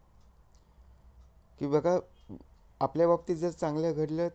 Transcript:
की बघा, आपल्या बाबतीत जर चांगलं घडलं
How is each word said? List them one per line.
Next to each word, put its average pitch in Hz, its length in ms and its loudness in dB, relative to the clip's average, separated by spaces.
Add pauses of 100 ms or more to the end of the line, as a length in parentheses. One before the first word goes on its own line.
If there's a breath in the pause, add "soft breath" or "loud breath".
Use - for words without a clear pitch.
(1600)
की 143 100 -6
बघा, 151 300 2 (840)
आपल्या 156 280 2
बाबतीत 170 280 2
जर 170 140 -2
चांगलं 160 440 -2
घडलं 156 400 -2